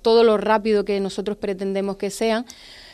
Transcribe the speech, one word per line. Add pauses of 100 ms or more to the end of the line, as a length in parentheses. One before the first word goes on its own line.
todo
lo
rápido
que
nosotros
pretendemos
que
sean. (480)